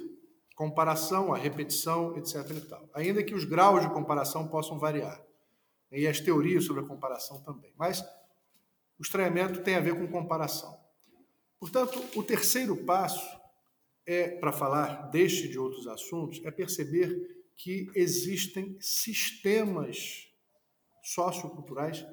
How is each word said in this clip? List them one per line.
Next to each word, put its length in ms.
Comparação, 800
a 40
repetição, 800
et 100
cetera 320
e 60
tal. 280
Ainda 300
que 120
os 100
graus 380
de 100
comparação 540
possam 320
variar. 440
E 160
as 120
teorias 460
sobre 180
a 40
comparação 560
também. 340
Mas 260
o 40
estranhamento 580
tem 140
a 40
ver 160
com 120
comparação. 720
Portanto, 440
o 80
terceiro 600
passo 540
é, 240
pra 220
falar 580
deste 360
e 40
de 100
outros 280
assuntos, 560
é 80
perceber 960
que 400
existem 840
sistemas 1500
socioculturais 1080